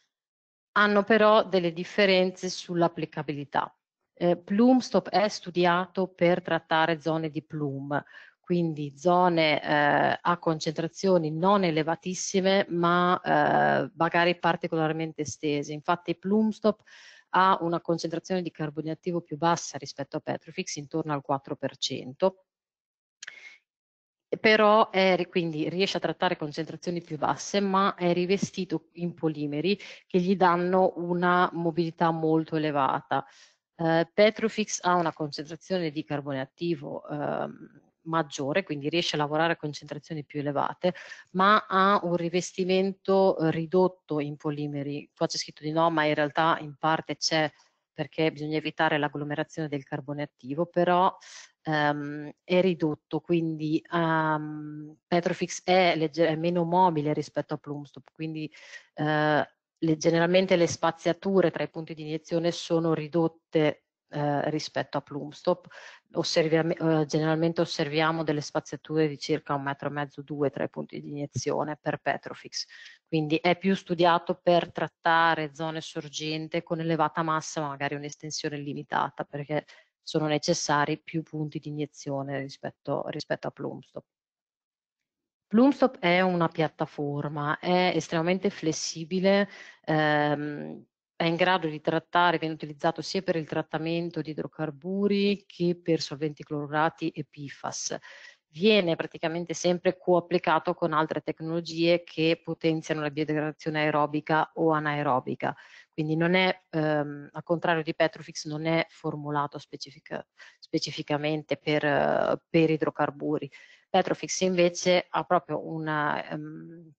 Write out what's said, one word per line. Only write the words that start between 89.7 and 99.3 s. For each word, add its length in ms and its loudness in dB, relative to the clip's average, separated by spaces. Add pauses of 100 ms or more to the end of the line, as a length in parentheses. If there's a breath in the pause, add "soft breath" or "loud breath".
ehm, 960 0 (320)
è 80 -4
in 120 2
grado 320 2
di 120 -6
trattare, 600 2
viene 160 -4
utilizzato 460 -4
sia 200 -4
per 160 -2
il 100 -4
trattamento 760 -4
di 100 -8
idrocarburi 1120 -2
che 360 -2
per 200 2
solventi 420 -6
clorurati 640 -2
e 160 -10
pfas. 720 -10 (520 loud breath)
Viene 480 2
praticamente 580 -6